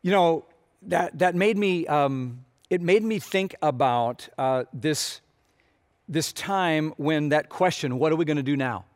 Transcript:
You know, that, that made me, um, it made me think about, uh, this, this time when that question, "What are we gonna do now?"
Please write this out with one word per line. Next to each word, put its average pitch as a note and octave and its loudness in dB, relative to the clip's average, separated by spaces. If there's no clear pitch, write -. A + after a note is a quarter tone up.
You F3+ 0
know, E3+ 4
that, E3+ -2
that F3+ 2
made G3 2
me, F#3 0
um, C3+ -2
it F3+ 0
made F#3+ 4
me A3 -2
think F#3+ -2
about, B2 0
uh, C3 0
this, D3 -4
this D#3+ -4
time D#3+ -2
when D3+ 0
that D3+ 2
question, D3 -2
"What D#3 2
are D#3+ 2
we E3+ 0
gonna D3 -2
do C#3 0
now?" A#2+ -4